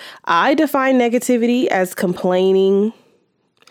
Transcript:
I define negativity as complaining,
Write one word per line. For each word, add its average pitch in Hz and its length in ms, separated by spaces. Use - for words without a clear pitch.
I 240 300
define 269 440
negativity 240 680
as 185 280
complaining, 190 960